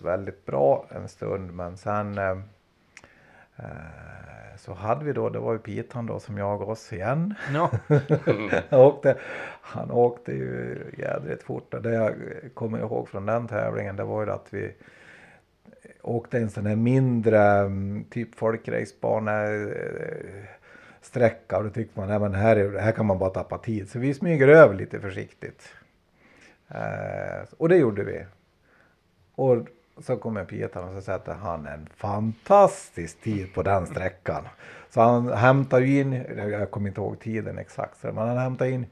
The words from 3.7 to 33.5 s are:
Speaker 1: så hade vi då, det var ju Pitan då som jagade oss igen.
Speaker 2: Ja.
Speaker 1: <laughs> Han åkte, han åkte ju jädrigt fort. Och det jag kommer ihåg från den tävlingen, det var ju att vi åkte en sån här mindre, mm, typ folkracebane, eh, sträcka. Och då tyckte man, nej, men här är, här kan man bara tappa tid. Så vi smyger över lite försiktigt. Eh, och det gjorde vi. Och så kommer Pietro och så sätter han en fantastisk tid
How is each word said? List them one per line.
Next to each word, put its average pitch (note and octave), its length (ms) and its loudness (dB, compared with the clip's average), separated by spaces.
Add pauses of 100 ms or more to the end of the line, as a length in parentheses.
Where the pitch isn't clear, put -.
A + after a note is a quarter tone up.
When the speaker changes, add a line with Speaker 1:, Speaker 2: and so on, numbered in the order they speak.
Speaker 1:
så - 180 -14
hade A2 300 -4
vi D3 80 -2
då, A2 160 -2
det A2 100 -4
var A#2 140 -2
ju A2 60 -2
Pitan A2+ 480 -8
då G#2+ 140 -6
som G#2 180 -10
jagade G2+ 320 -4
oss - 220 -10
igen. C#3 420 -2 (200)
Speaker 2:
Ja. E3 160 0 (180)
Speaker 1:
<laughs> D3 100 4 (720)
Han C3+ 100 8
åkte, C3+ 360 6 (460)
han - 280 -10
åkte A#2+ 420 2
ju B1 460 -8 (200)
jädrigt - 440 -6
fort. - 320 -12
Och A#2 80 -8
det A2+ 100 -4
jag A2 220 0 (400)
kommer A2 240 -6
ihåg A#2 300 -4
från G2+ 180 -8
den A#2 220 -2
tävlingen, G#2+ 480 -4
det G#2 80 -6
var G#2+ 200 -4
ju G2+ 60 -4
att G2 200 -6
vi G2 240 -8 (1300)
åkte A#2 360 -4
en A2+ 120 -2
sån G#2 160 -6
här G#2+ 100 0
mindre, A#2 680 4
mm, G2+ 680 2
typ A#2 240 -8
folkracebane, A2 1080 -2 (260)
eh, - 720 -10 (560)
sträcka. - 580 0
Och G#2+ 60 -2
då G#2 60 -6
tyckte A2 300 -8
man, F#2+ 80 -4
nej, G#2 100 0
men G2+ 160 0
här G#2+ 220 4
är, G2+ 220 2
här A2 140 2
kan A2 140 -2
man F#2+ 120 2
bara F#2+ 120 0
tappa F2+ 280 -6
tid. G#2+ 320 -6
Så B2 80 -10
vi C3+ 160 -2
smyger D3+ 340 4
över D3 260 12
lite G#2 260 -6
försiktigt. - 680 -12 (1000)
Eh, G1+ 800 -8 (100)
och D#3+ 100 2
det F#3 80 6
gjorde G#2+ 280 2
vi. F2+ 200 -8 (1120)
Och C3 220 4 (440)
så B2+ 160 -4
kommer G#2+ 280 -6
Pietro G#2 380 -8
och F#2 120 -10
så F#2+ 60 -10
sätter F#2 340 -6
han E2+ 320 -8
en D#2 300 -12
fantastisk A2 1200 2
tid G2+ 340 -6